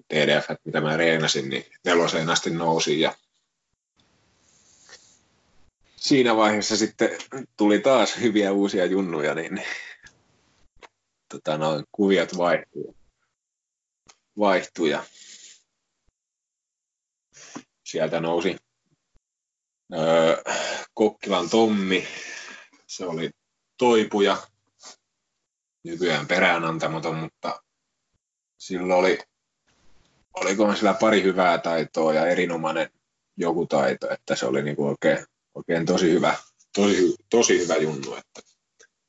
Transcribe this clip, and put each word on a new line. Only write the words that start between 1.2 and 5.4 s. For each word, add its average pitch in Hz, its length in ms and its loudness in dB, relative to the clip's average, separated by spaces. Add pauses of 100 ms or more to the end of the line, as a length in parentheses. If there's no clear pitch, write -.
niin 67 160 -8 (200)
neloseen 85 440 0
asti 85 200 -2
nousin 82 500 0
ja 76 160 0 (2750)